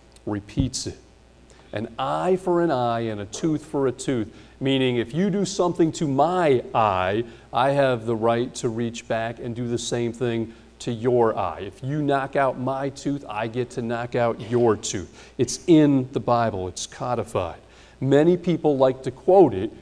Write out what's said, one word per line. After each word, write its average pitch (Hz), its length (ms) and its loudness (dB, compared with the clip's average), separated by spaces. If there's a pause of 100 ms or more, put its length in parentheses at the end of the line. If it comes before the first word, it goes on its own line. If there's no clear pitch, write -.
(240)
repeats 107 600 -4
it. 92 120 -10 (760)
"An 113 160 -6 (100)
eye 156 380 -2
for 175 260 0
an 170 80 2
eye 120 300 0
and 110 200 -4
a 101 60 -8
tooth 151 380 -4
for 139 220 -2
a 123 60 0
tooth," 123 360 -4 (320)
meaning 131 360 2
if 117 180 -2
you 180 160 0
do 196 140 0
something 170 480 0
to 170 160 -4
my 147 560 2 (100)
eye, 104 500 2 (280)
I 123 180 2
have 131 360 0
the 117 100 0
right 117 400 0
to 131 120 -4
reach 117 380 -6
back 117 320 -4
and 120 160 -8
do 120 140 -6
the 117 100 -2
same 120 340 -4
thing 117 420 -4 (260)
to 123 120 -6
your 117 440 2
eye. 87 240 -4
If 98 240 -14
you 147 180 -4
knock 139 340 -2
out 135 220 0
my 135 300 -4
tooth, 139 400 -6
I 107 200 -6
get 117 240 -6
to 127 100 -8
knock 120 320 -6
out 117 260 0 (100)
your 117 260 4
tooth. - 600 -10
It's - 300 -2
in 143 460 6
the 131 80 -2
Bible. 113 480 0
It's - 180 -10
codified. 107 720 -6 (400)
Many 147 380 4
people 165 400 0
like 131 240 2
to 127 80 -8
quote 180 420 6
it, 98 180 -4 (100)